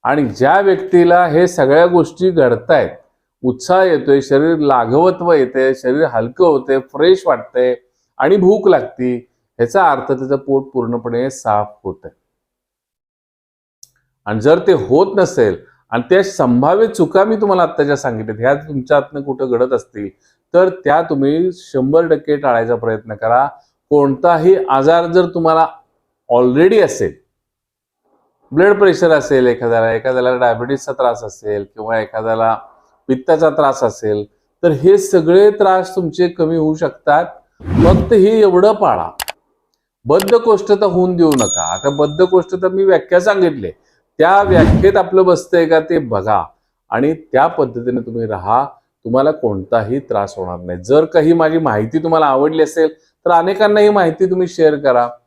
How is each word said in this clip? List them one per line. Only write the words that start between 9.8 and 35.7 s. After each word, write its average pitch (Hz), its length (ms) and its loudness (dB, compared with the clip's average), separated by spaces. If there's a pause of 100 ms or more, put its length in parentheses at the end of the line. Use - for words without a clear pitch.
अर्थ 135 220 -4
त्याचं 135 240 -4
पोट 135 360 -4
पूर्णपणे 120 580 -6
साफ 104 380 -4 (160)
होतंय. 92 260 -12 (2250)
आणि 107 140 -6
जर 151 180 4
ते 185 140 2
होत 160 440 0
नसेल 120 400 0 (340)
आणि 120 200 -4
त्या 190 140 4
संभाव्य 156 640 0
चुका 190 380 0
मी 220 120 -2
तुम्हाला 196 260 0
आत्ता 160 200 -2
ज्या 143 140 0
सांगितल्यात, 110 420 -8
ह्या 127 160 0
तुमच्या 147 420 -4
हातनं 143 260 -4
कुठं 135 280 -6
घडत 123 220 -2
असतील 104 380 -8 (440)
तर 185 140 4
त्या 165 340 -2
तुम्ही 160 500 -2
शंभर 147 540 -2
टक्के 151 300 -2
टाळायचा 120 400 -2
प्रयत्न 110 380 -6
करा. 117 320 0 (440)
कोणताही 156 680 2 (140)
आजार 156 360 2
जर 175 200 2
तुम्हाला 165 400 0 (680)
already 151 520 4
असेल, 85 420 -6 (1300)
ब्लड 196 260 2
प्रेशर 180 320 2
असेल 135 360 2
एखाद्याला, 117 460 0
एखाद्याला 127 440 -2
डायबिटीजचा 123 560 -2
त्रास 117 320 -4
असेल 104 400 -8 (100)
किंवा 110 260 -6
एखाद्याला 110 580 -4 (500)
पित्ताचा 151 420 0
त्रास 139 320 -2
असेल, 104 420 -4 (380)
तर 175 80 2
हे 165 280 2
सगळे 190 520 2
त्रास 190 460 -2